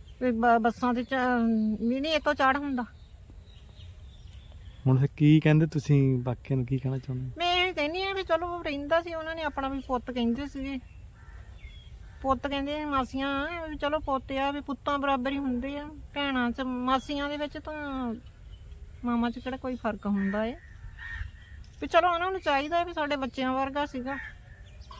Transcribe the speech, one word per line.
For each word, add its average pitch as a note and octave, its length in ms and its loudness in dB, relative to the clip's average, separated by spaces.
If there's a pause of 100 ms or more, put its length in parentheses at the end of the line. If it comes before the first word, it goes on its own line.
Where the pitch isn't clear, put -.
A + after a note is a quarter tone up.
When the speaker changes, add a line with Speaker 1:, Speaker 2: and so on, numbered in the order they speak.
(220)
Speaker 1:
ਵੀ B3+ 80 4
ਬ-, A#3 300 6
ਬੱਸਾਂ A#3+ 340 2
ਤੇ A#3+ 100 0
ਚ-, C4 100 -2 (640)
ਵੀ A#3+ 200 2
ਨਹੀਂ D#4 120 0
ਇਹ D4+ 80 6
ਤੋਂ D4 140 2
ਚੜ੍ਹ C4+ 240 6
ਹੁੰਦਾ। C4+ 260 0 (2000)
Speaker 2:
ਹੁਣ C3 120 8
ਫਿਰ C#3 180 4
ਕੀ D3+ 240 10
ਕਹਿੰਦੇ D#3 260 6
ਤੁਸੀਂ, C#3 520 4
ਬਾਕੀਆਂ B2 380 -2
ਨੂੰ B2 100 0
ਕੀ C3 120 0
ਕਹਿਣਾ C3 200 -2
ਚਾਹੁੰਦੇ? B2+ 400 -6
Speaker 1:
ਮੈਂ F4 180 2
ਇਹ F4+ 180 2
ਕਹਿੰਦੀ D#4+ 280 0
ਆ G4 100 -2
ਵੀ F#4+ 100 -2
ਚਲੋ, F4 360 0
ਉਹ E4+ 60 -6
ਰਹਿੰਦਾ D4 380 2
ਸੀ, E4+ 120 -6
ਉਹਨਾਂ D#4+ 220 -6
ਨੇ E4 60 -6
ਆਪਣਾ C#4+ 260 -2
ਵੀ C4+ 120 -4
ਪੁੱਤ C4 300 -2
ਕਹਿੰਦੇ A#3+ 360 0
ਸੀਗੇ, C4+ 320 -6 (1400)
ਪੁੱਤ C4 240 2
ਕਹਿੰਦੇ C#4+ 380 -2
ਮਾਸੀਆਂ C#4 640 0 (200)
ਵੀ D4+ 80 -6
ਚਲੋ D4 220 0
ਪੁੱਤ C#4 340 -2
ਆ, C4+ 180 0
ਵੀ C#4+ 100 -4
ਪੁੱਤਾਂ C#4 380 -2
ਬਰਾਬਰ C4+ 340 0
ਹੀ C#4 60 -2
ਹੁੰਦੇ C4+ 400 -2
ਆ, D4 100 -8 (260)
ਭੈਣਾਂ C4 360 0
ਚ, A#3 100 -4
ਮਾਸੀਆਂ B3+ 680 0
ਦੇ D4 80 -4
ਵਿੱਚ D4 220 -6
ਤਾਂ D4+ 160 -8 (1300)
ਮਾਮਾ A#3+ 260 2
ਚ A#3 80 -8
ਕਿਹੜਾ B3 180 -6
ਕੋਈ B3+ 200 -4
ਫਰਕ G#3 300 -4
ਹੁੰਦਾ G3+ 380 0
ਏ? B3 120 -4 (1200)
ਵੀ - 60 -6
ਚਲੋ, F4 280 6
ਉਹਨਾਂ F4 160 0
ਨੂੰ F#4+ 100 -2
ਚਾਹੀਦਾ D4+ 440 2
ਵੀ F4 80 -8
ਸਾਡੇ D4 240 0
ਬੱਚਿਆਂ C4 360 -2
ਵਰਗਾ C4+ 340 0
ਸੀਗਾ। C4+ 320 -6 (800)